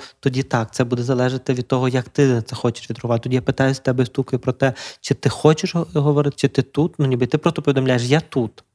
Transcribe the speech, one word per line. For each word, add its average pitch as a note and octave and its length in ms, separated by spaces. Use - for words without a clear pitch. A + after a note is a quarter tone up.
тоді C3+ 220
так, A#2 320
це C3 100
буде A#2+ 180
залежати B2+ 520
від B2 140
того, C3 200
як B2 200
ти C#3+ 180
на A#2+ 160
це - 140
хочеш - 340
відреагувати. A#2 320
Тоді B2+ 140
я B2 60
питаю C3+ 320
з C3+ 40
тебе, B2+ 280
стукаю B2+ 340
про B2+ 120
те, C3 200
чи - 140
ти - 140
хочеш D#3 460
го-, E3+ 200
говорити, C#3+ 420
чи - 120
ти - 140
тут, D#3 360
ну, D3 80
ніби B2+ 200
ти D#3+ 120
просто D#3+ 240
повідомляєш: C3 400
"Я C#3 180
тут". - 440